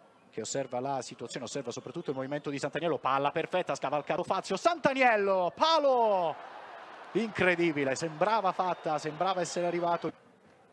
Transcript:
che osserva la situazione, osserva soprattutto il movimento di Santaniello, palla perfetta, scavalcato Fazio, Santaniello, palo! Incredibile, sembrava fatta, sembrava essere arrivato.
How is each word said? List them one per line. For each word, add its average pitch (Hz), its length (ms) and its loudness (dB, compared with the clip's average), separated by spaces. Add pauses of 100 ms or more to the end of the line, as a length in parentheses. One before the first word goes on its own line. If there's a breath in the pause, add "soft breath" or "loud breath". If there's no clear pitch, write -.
(320)
che 113 100 -10
osserva 123 380 -6
la 131 240 -4
situazione, 123 420 -12
osserva 120 240 -8
soprattutto 127 400 -10
il 139 60 -4
movimento 139 340 -6
di 143 80 -4
Santaniello, 147 400 -2
palla 139 320 2
perfetta, 160 460 -2
scavalcato 147 480 -2
Fazio, 190 340 -2
Santaniello, 233 1000 4
palo! 247 800 4 (760)
Incredibile, 170 800 2
sembrava 180 580 0
fatta, 170 460 -2
sembrava 170 440 -2
essere 175 260 -2
arrivato. 170 440 0 (600)